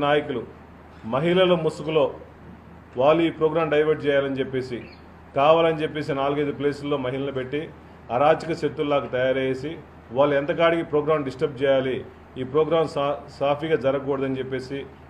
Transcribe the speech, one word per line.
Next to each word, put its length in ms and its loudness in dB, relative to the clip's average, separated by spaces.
నాయకులు 360 0
మహిళల 400 4
ముసుగులో 400 0
వాళ్ళు 260 4
ఈ 120 -4
ప్రోగ్రాం 360 0
డైవర్ట్ 300 2
చేయాలని 360 0
చెప్పేసి, 380 -6
కావాలని 480 4
చెప్పేసి 380 -4
నాలుగైదు 380 -2
ప్లేసుల్లో 460 -2
మహిళలు 340 -4
పెట్టి 220 -4
అరాచక 380 2
శక్తుల్లాగా 520 -2
తయారు 340 0
చేసి, 220 -4
వాళ్ళు 220 6
ఎంతకాడికి 440 2
ప్రోగ్రాం 360 2
డిస్టర్బ్ 320 -4
చేయాలి, 340 2
ఈ 20 -6
ప్రోగ్రాం 400 2
సా-, 220 -2
సాఫీగా 460 0
జరగకూడదని 560 -2
చెప్పేసి, 380 -6